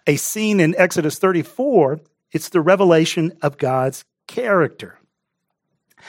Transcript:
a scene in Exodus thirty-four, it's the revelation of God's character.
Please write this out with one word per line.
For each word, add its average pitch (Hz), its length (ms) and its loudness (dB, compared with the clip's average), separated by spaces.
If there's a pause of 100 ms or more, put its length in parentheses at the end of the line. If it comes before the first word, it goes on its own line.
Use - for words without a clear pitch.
a 147 100 2
scene 214 440 -2
in 160 160 2
Exodus 165 420 0
thirty-four, 180 840 0 (320)
it's - 180 -8
the 175 100 0
revelation 170 800 2
of 143 160 -4
God's 131 480 -4 (220)
character. 196 720 -2 (1120)